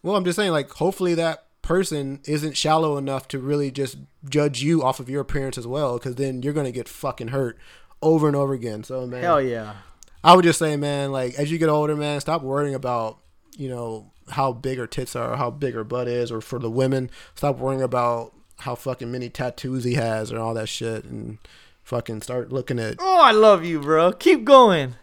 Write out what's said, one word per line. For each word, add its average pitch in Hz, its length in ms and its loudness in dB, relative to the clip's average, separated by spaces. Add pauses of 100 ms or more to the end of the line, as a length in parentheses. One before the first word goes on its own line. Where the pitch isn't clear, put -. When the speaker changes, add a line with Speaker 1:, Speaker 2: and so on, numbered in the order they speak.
Speaker 1:
Well, 185 140 -2
I'm 185 100 2
just 175 100 0
saying, 202 160 0
like, 147 200 -2
hopefully 180 440 0
that 165 300 2 (160)
person 147 640 -2
isn't 147 320 -2
shallow 156 400 2
enough 135 320 -4
to 135 100 -6
really 143 320 -2
just 135 260 -6 (300)
judge 147 360 0
you 160 200 2
off 131 160 0
of 123 100 -12
your 139 120 -4
appearance 135 380 -4
as 117 80 -10
well, 131 320 -2
'cause 127 160 -6
then 131 260 -4
you're 143 120 -2
gonna 139 180 -2
get 120 180 -10
fucking 127 400 -8
hurt 131 280 -2 (440)
over 156 260 4
and 143 80 2
over 139 180 0
again. 113 300 -8
So, 131 240 -8
man, 123 160 -8
Speaker 2:
Hell 160 180 4
yeah. 113 340 -4 (500)
Speaker 1:
I 180 100 12
would 185 80 6
just 165 160 4
say, 151 160 0
man, 143 380 -2
like, 127 220 -4
as 147 160 -2
you 170 60 -2
get 160 120 2
older, 151 260 2
man, 147 240 -2
stop 160 220 -2
worrying 139 340 -2
about, 120 440 -4 (360)
you 135 140 -10
know, 113 420 -10 (180)
how 135 220 0
big 127 260 -6
her 120 100 -6
tits - 280 -8
are, 120 180 -4
or 123 40 -4
how 123 140 -2
big 135 220 -4
her 113 120 -6
butt 120 240 -6
is, 120 220 -4
or 113 100 -6
for 123 180 -10
the 113 100 -6
women, 131 400 0 (260)
stop 139 240 -2
worrying 131 220 -2
about 120 520 -2 (260)
how 123 160 -8
fucking 123 360 -8
many 123 180 -8
tattoos 127 560 -6
he 123 80 0
has 113 400 -2
or 113 60 -6
all 113 140 -4
that 110 140 -4
shit, 113 380 -8
and 113 320 -12 (440)
fucking 117 400 -8
start 123 300 -8
looking 127 260 -4
at 110 220 -4
Speaker 2:
Oh, 370 220 4
I 247 100 8
love 214 320 8
you, 165 160 -4
bro. 160 320 2
Keep 320 320 4
going. 202 600 8